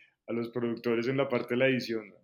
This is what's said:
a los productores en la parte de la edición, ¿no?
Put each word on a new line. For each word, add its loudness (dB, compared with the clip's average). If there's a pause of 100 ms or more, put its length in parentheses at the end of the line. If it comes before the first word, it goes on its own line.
(260)
a -6
los -2
productores -2
en 0
la 2
parte -2
de 2
la 6
edición, 0
¿no? -20